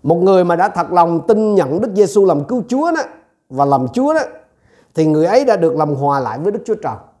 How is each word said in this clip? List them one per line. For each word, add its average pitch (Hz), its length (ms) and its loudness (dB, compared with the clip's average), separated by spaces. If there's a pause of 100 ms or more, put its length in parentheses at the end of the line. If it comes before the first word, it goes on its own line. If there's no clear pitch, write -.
Một 156 120 2
người 185 280 4
mà 175 120 0
đã 190 140 0
thật 170 220 -4
lòng 170 360 2
tin 214 280 2
nhận 190 260 0
Đức 233 140 -4
Giêsu 202 300 2
làm 147 180 2
cứu 240 240 -4
Chúa 302 240 -2
đó, 320 100 -2 (480)
và 135 160 0
làm 131 220 0
Chúa 269 260 -2
đó, 208 80 0 (720)
thì 160 100 0
người 156 200 2
ấy 247 200 2
đã 220 100 2
được 165 200 0
làm 151 200 0
hòa 139 240 -2
lại 123 200 -6
với 190 120 -2
Đức 196 140 -8
Chúa 214 100 -2
Trời. 131 200 -8 (240)